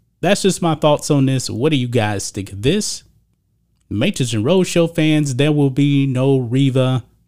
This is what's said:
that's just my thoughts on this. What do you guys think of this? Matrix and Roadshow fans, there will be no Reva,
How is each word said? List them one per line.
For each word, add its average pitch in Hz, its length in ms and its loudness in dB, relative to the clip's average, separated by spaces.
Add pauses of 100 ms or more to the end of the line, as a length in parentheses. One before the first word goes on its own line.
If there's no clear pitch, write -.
(200)
that's 185 240 0
just 185 180 0
my 165 140 0
thoughts 151 340 0
on 143 160 2
this. 131 240 -2
What 113 220 -2
do 151 60 2
you 123 100 -2
guys 107 420 -2
think 95 220 -10
of 95 100 -12
this? 170 420 -4 (880)
Matrix 120 440 -2
and 107 120 -2
Roadshow 170 480 2
fans, 151 420 0
there 143 160 2
will 143 200 2
be 143 340 2
no 135 320 2
Reva, 131 680 0 (240)